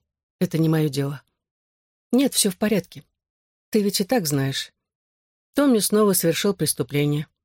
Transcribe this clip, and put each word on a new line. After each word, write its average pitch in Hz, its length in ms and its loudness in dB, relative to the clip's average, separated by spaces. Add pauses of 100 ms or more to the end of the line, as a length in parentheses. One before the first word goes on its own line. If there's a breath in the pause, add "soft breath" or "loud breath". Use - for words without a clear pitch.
(400)
Это 175 200 -2
не 160 100 2
моё 156 200 2
дело». 139 340 -6 (880)
«Нет, 262 220 2
всё - 180 0
в - 60 -10
порядке. 208 460 -2 (680)
Ты 214 100 2
ведь 202 200 0
и - 20 0
так 190 240 -2
знаешь». 135 460 -4 (800)
Томми 277 240 4
снова 208 340 2
совершил 170 400 0
преступление. 147 760 -2 (180)